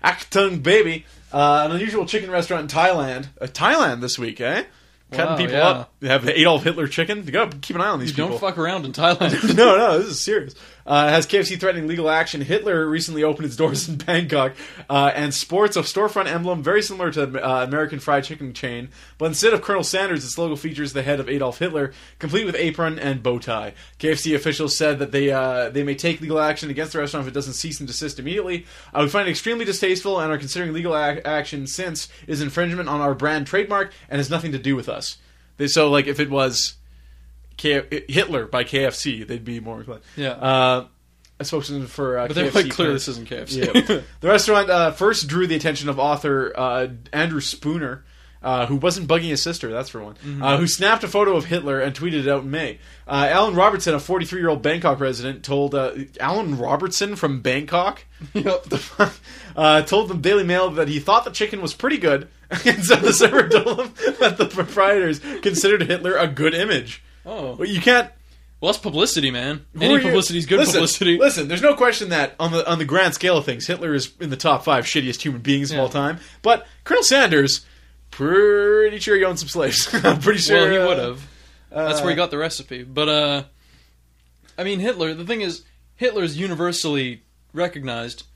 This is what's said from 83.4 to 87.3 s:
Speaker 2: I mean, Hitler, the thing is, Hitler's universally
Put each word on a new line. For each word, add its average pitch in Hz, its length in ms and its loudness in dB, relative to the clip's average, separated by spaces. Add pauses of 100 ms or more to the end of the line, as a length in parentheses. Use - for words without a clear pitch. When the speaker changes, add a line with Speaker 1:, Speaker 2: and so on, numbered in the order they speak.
Speaker 2:
I 180 60 -6
mean, 196 160 -4
Hitler, 180 340 -2
the 165 120 -10
thing 220 160 -4
is, 175 220 -6 (320)
Hitler's 196 420 -2
universally 160 840 -2 (300)